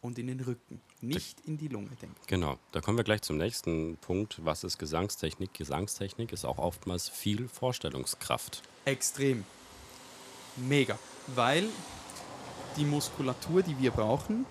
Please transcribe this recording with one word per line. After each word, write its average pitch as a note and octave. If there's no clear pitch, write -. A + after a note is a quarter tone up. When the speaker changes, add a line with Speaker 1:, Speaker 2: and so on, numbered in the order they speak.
Speaker 1:
Und A#2+
in A#2+
den C3
Rücken. B2
Nicht C#3
in D#3
die D#3
Lunge G#2
denken. -
Speaker 2:
Genau. D#2+
Da D#2+
kommen G2+
wir A2+
gleich G#2+
zum D2+
nächsten E2
Punkt. F#2
Was D#2
ist F#2
Gesangstechnik? D#2+
Gesangstechnik F#2+
ist F2+
auch B1+
oftmals F2+
viel A2
Vorstellungskraft. -
Speaker 1:
Extrem. C3+
Mega, B2+
weil C#3
die D3
Muskulatur, D3
die D#3+
wir B2+
brauchen C#3+